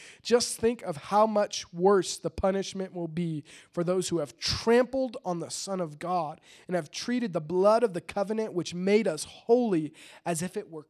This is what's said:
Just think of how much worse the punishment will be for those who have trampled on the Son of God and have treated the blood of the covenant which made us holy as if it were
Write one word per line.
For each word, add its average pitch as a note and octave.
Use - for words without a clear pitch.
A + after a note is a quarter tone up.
Just -
think A#3
of E3
how G#3
much G#3+
worse F#3
the -
punishment F#3+
will E3+
be D#3+
for E3+
those F3+
who E3+
have C#3+
trampled B3
on F3
the C#3
Son G3
of D3+
God E3
and F3+
have D#3+
treated A#3+
the E3+
blood F#3+
of G#3
the E3+
covenant G#3+
which E3+
made G3+
us D#3+
holy G3+
as E3
if F3+
it G3+
were D#3